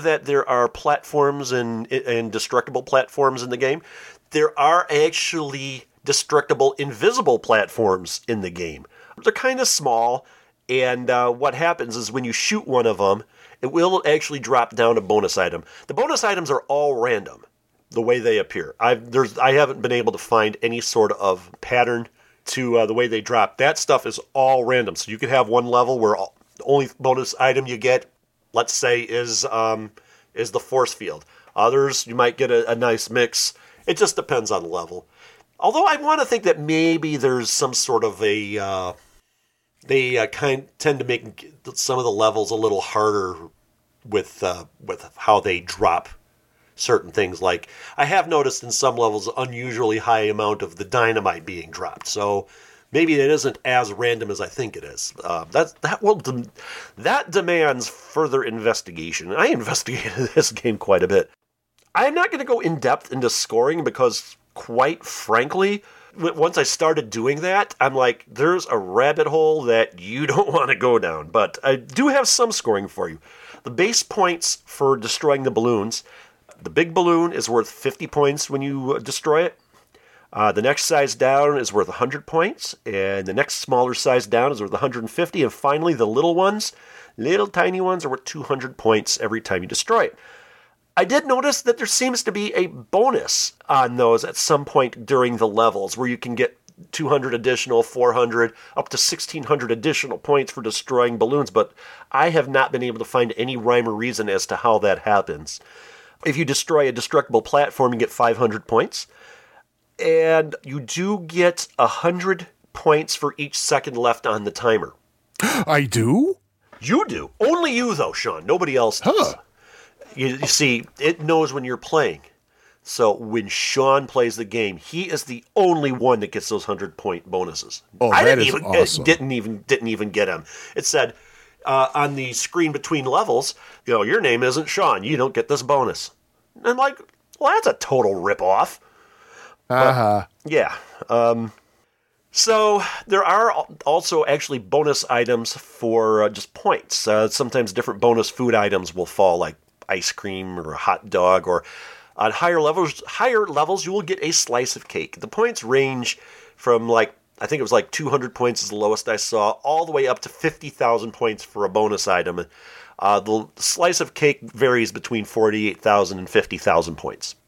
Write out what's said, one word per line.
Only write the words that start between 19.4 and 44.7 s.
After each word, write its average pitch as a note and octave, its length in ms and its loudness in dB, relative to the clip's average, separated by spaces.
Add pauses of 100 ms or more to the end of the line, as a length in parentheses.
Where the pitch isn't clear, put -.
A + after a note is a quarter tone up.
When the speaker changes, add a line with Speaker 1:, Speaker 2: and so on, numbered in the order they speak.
Speaker 1:
haven't C3+ 300 2
been B2 100 -2
able A#2 200 -2
to G2 60 -12
find G#2+ 440 0
any A#2 180 -2
sort G#2 320 2
of F#2+ 380 -2 (100)
pattern A#2+ 480 0 (380)
to, A#2+ 320 0
uh, A2 80 4
the A2 80 -2
way B2 120 2
they A2 140 -2
drop. A2 380 0
That D3 200 2
stuff C3+ 260 2
is A2+ 140 -8 (140)
all C3 320 2
random. A#2 320 0
So - 160 -10
you A2+ 60 -10
could A#2+ 120 -4
have B2+ 180 4
one A#2+ 180 2
level B2 320 2
where G#2 180 4
all, F#2 180 -6 (220)
the - 80 -16
only C#3 240 2 (100)
bonus C3 400 0
item C3 280 2
you A#2+ 120 -8
get, B2 280 2 (460)
let's - 220 0
say, A#2+ 260 0
is, A#2 460 -4
um, A2 460 -2 (420)
is A2+ 160 -4
the A#2+ 100 -2
force B2+ 320 -2
field. D#2 320 -12 (300)
Others, C3+ 520 2
you A#2+ 100 -12
might A#2+ 200 2
get C3 140 0
a, A#2 180 2
a A#2 60 2
nice A#2 340 -2
mix. A#2 460 -2 (320)
It F3 100 0
just G#3 200 2
depends A#2 340 -2
on F#2 140 -2
the E2 40 -10
level. F2 380 -8 (540)
Although C#4+ 260 2
I D4+ 100 2
wanna D4 280 0
think A#3 180 0
that F3 160 2
maybe D#3+ 580 0
there's B2+ 320 0
some C3 260 -2
sort A#2 280 0
of G2+ 200 -2
a, G#2 360 -2
uh, F#2+ 340 -6 (960)
they, B2+ 320 2
uh, A2 80 2
kind, C3+ 400 -2 (120)
tend C#3+ 200 0
to A#2+ 60 -4
make A#2 480 -6 (220)
some B2+ 240 -2
of B2 60 -2
the A#2+ 60 2
levels G#2+ 400 2
a A2+ 60 -2
little G#2 240 2
harder G#2 560 0 (680)
with, G#2 380 -4
uh, F2 220 -4 (160)